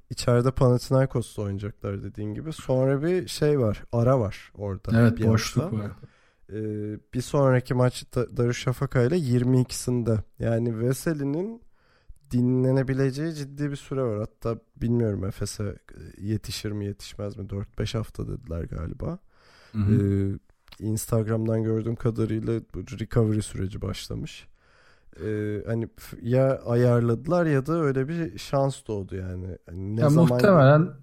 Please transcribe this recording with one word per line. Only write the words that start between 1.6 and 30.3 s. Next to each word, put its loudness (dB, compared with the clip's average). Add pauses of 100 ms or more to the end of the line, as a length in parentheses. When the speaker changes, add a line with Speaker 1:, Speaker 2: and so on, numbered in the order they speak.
Speaker 1:
dediğin -8
gibi. -10
Sonra 0
bir 0
şey 2
var, 0
ara 4
var -6
orada 0
Speaker 2:
Evet, 6
Speaker 1:
bir 0
Speaker 2:
boşluk 2
Speaker 1:
hafta. -4
Speaker 2:
var. -6 (580)
Speaker 1:
E, -8 (540)
bir -4
sonraki 2
maç 0 (100)
da-, -4
Darüşşafaka 0
ile 2
yirmi 4
ikisinde. -2 (160)
Yani -2
Veseli'nin -4 (680)
dinlenebileceği 2
ciddi -6
bir -6
süre -6
var. -2
Hatta -6 (160)
bilmiyorum 0
Efes'e, -6
e, -6 (420)
yetişir -4
mi -6
yetişmez -10
mi? -10
Dört -6
beş -2
hafta -6
dediler -8
galiba. -8 (520)
Speaker 2:
Hı -12
hı. 4
Speaker 1:
Ee, 0
Instagram'dan 0
gördüğüm -2
kadarıyla -2 (120)
bu -10 (200)
recovery 0
süreci -8
başlamış. -8 (800)
Ee, -4
hani -2 (100)
f-, -16
ya 2
ayarladılar 2
ya 2
da 0
öyle 0
bir -6
şans -2
doğdu -6
yani. -8
Hani -8
ne -2
Speaker 2:
Ya 6
Speaker 1:
zaman 6
Speaker 2:
muhtemelen 8 (140)